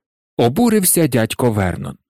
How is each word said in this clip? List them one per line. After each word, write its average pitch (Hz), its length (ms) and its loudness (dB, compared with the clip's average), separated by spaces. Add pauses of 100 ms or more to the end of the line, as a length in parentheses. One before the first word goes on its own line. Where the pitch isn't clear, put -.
(380)
обурився 180 720 2
дядько 120 440 0
Вернон. 95 460 -4 (120)